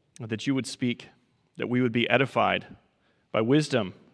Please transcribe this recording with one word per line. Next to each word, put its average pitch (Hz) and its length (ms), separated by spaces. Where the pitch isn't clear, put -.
that 110 280
you 139 80
would 131 120
speak, - 420
that - 100
we 123 140
would 123 100
be 120 160
edified 117 560
by 110 120
wisdom 123 500